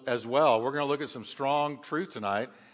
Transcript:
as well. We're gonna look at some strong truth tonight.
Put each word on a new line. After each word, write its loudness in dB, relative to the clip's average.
as 0
well. 4
We're 0
gonna -2
look 0
at -6
some -12
strong -2
truth -4
tonight. -2